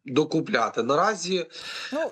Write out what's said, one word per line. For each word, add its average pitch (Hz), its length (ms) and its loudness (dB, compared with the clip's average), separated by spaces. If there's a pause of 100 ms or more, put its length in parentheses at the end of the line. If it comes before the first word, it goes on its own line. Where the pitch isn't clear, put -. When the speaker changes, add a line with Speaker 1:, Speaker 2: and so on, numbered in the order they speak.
Speaker 1:
докупляти. 123 760 2
Наразі, 175 640 2 (460)
Speaker 2:
Ну, 294 80 -2
е, 320 120 -2